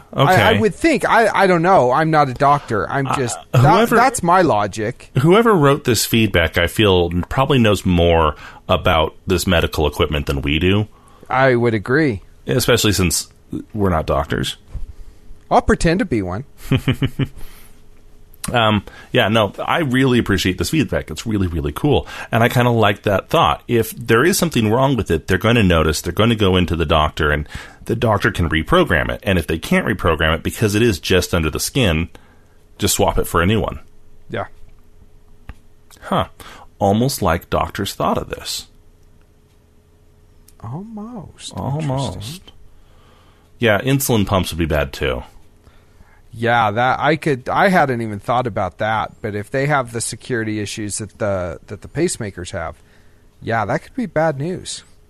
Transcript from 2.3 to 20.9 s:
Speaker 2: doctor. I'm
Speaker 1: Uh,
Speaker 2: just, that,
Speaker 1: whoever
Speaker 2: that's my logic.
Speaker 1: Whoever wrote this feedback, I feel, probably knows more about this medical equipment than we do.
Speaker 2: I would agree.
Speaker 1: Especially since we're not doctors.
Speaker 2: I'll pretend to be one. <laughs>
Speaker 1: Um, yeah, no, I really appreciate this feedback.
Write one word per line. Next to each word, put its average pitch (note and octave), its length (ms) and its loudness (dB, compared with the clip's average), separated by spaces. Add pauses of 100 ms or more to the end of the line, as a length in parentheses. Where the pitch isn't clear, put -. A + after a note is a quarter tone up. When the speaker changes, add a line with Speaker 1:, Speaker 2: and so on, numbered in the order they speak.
Speaker 2:
doctor. C#3 560 0
I'm C3+ 180 -4
Speaker 1:
Uh, C3+ 80 -2
Speaker 2:
just, B2+ 220 -4 (160)
that, C3 80 6
Speaker 1:
whoever A3+ 340 6
Speaker 2:
that's A#3 260 2
my F3 200 4
logic. G#2+ 680 -2 (120)
Speaker 1:
Whoever G#3+ 320 6
wrote D3 320 4
this A#2 200 2
feedback, F#2 520 2
I E2+ 100 2
feel, F2+ 420 2 (200)
probably C#3 300 0
knows G#2 260 2
more E2+ 500 4 (320)
about E2 480 0 (100)
this F#2 220 0
medical D#2+ 400 0
equipment D2 380 -2
than C#2+ 160 -4
we C#2+ 180 -2
do. G2 300 0 (400)
Speaker 2:
I C3 260 2
would A#2 200 0
agree. A#2+ 460 0 (240)
Speaker 1:
Especially A#2+ 460 2
since F2+ 380 -2 (440)
we're G2+ 160 0
not D#2+ 160 0
doctors. - 520 -4 (920)
Speaker 2:
I'll A3 120 4
pretend E3+ 380 2
to A#3 60 0
be A#2+ 160 -2
one. F#2 220 -6 (260)
<laughs> - 140 0 (1700)
Speaker 1:
Um, G#2+ 360 0 (260)
yeah, A#2+ 160 2
no, G#2 320 2
I D3 200 -2
really C3 400 2
appreciate F#2+ 380 0
this - 120 -4
feedback. F#2+ 420 -2